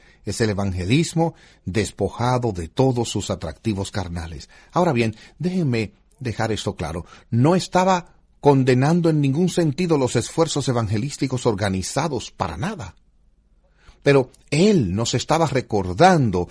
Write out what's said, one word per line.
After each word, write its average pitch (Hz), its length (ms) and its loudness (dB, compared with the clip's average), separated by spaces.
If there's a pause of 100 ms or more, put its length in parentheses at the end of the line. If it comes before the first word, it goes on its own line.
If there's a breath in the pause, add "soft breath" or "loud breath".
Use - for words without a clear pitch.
(240 soft breath)
es - 160 -6
el 113 80 2
evangelismo 101 880 -2 (320 soft breath)
despojado 113 840 -2
de 85 160 -8
todos 123 420 0
sus - 180 -4
atractivos 95 640 -6
carnales. 85 580 -8 (240 soft breath)
Ahora 170 220 2
bien, 113 200 0 (240 loud breath)
déjenme 147 540 -2 (260)
dejar 110 320 -4
esto 101 260 -4
claro. 82 280 -8 (240 loud breath)
No 131 260 2
estaba 185 600 0 (260)
condenando 143 680 4
en 151 100 2
ningún 143 300 0
sentido 165 480 0
los 127 180 0
esfuerzos 147 520 -2
evangelísticos 120 760 -2
organizados, 107 840 -2
para 82 260 -6
nada. 147 400 -10 (1040 soft breath)
Pero 139 280 4 (200)
él 156 440 4
nos 113 180 -2
estaba 156 340 0
recordando, 113 1040 2